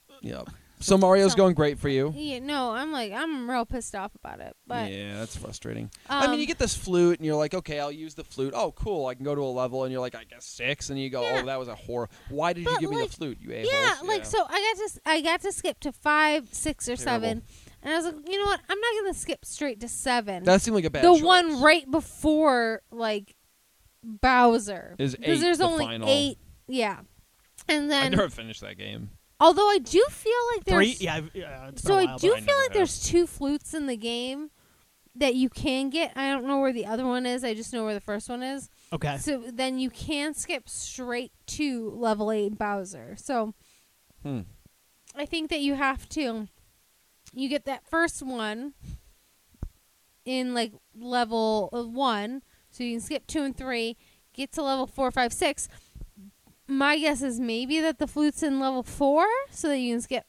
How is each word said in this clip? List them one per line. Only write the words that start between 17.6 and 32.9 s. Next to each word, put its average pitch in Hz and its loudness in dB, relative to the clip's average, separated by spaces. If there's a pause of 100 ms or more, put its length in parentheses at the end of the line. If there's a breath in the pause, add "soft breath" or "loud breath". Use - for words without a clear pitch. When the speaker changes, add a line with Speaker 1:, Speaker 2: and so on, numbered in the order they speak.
Speaker 2:
And 294 -4
I 330 2
was 330 0
like, 330 -4 (120)
"You 392 -2
know 403 0
what? 403 0 (100)
I'm 403 -2
not 440 0
gonna 381 -2
skip - -8
straight 254 -6
to 240 -10
seven." 208 -2
Speaker 1:
That 185 8
seemed 220 0
like 175 2
a 147 0
bad 135 -2
Speaker 2:
The 349 12
Speaker 1:
choice. 311 8
Speaker 2:
one 339 6
right 302 6
before, 277 2 (120)
like, 214 -4 (680)
Bowser. 233 4
Speaker 1:
Is 135 0
Speaker 2:
'Cause 240 -12
Speaker 1:
eight - 4
Speaker 2:
there's 339 4
Speaker 1:
the 370 4
Speaker 2:
only 330 2
Speaker 1:
final? 226 -4
Speaker 2:
eight. 285 2 (300)
Yeah. 226 -2 (680)
And 294 2
Speaker 1:
I 285 4
Speaker 2:
then 262 2
Speaker 1:
never 185 2
finished 113 -12
that 101 -12
game. 104 -10 (300)
Speaker 2:
Although 349 8
I 403 4
do 349 4
feel - -2 (220)
like 392 -6
Speaker 3:
Three? 285 4
Speaker 2:
there's - -4
Speaker 3:
Yeah, 165 -2
I've, 156 -4
uh, 139 -12
it's 139 -12
been - -4
Speaker 2:
so 392 6
Speaker 3:
a 381 6
Speaker 2:
I - 4
Speaker 3:
while, - -4
Speaker 2:
do 339 4
Speaker 3:
but 508 4
Speaker 1:
I - -4
Speaker 2:
feel - -6
Speaker 1:
never 554 4
Speaker 2:
like 523 2
Speaker 1:
have. - -10
Speaker 2:
there's 381 0